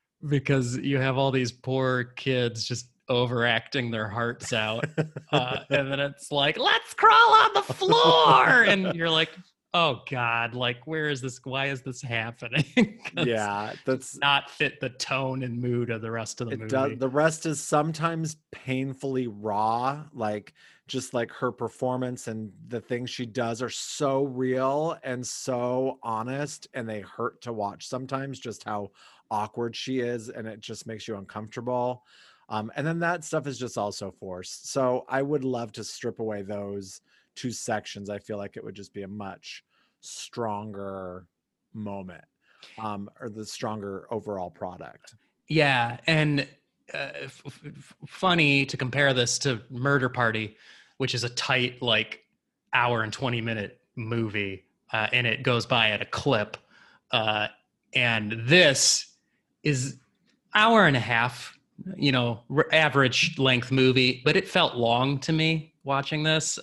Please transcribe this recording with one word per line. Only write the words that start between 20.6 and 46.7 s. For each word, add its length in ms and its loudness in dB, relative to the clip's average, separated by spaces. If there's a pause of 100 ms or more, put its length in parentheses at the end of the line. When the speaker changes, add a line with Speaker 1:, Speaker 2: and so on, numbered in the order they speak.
Speaker 2:
just, 260 -6
like, 180 -2
her 200 -2
performance 760 -4
and 240 -8 (160)
the 140 -6
things 280 -6
she 160 -6
does 360 -4
are 80 -4
so 560 -2
real 800 0
and 220 -6
so 800 -2
honest, 680 -6
and 140 -8
they 140 -6
hurt 400 -8
to 120 -8
watch 340 -6
sometimes, 520 -6
just 260 -12
how 260 -6 (400)
awkward 440 -4
she 240 -4
is, 300 -4
and 180 -12
it 120 -12
just 260 -12
makes 220 -12
you 100 -6
uncomfortable. 880 -6 (440)
Um, 260 -4
and 100 -4
then 140 -2
that 240 -2
stuff 240 -4
is 100 -8
just 200 -6
also 340 -4
forced. 580 -12
So 380 0
I 140 -2
would 240 -2
love 280 -4
to 100 -12
strip 360 -8
away 220 -6
those 600 -8 (340)
two 160 -8
sections. 580 -6
I 100 -6
feel 180 -10
like 200 -10
it 60 -14
would 120 -14
just 180 -18
be 100 -10
a 40 -10
much 560 -14 (380)
stronger 1300 -8 (460)
moment, 520 -12 (520)
um, 320 -8 (120)
or 80 -8
the 160 -10
stronger 680 -8
overall 400 -6
product. 640 -14 (320)
Speaker 1:
Yeah, 500 2 (100)
and, 340 4 (520)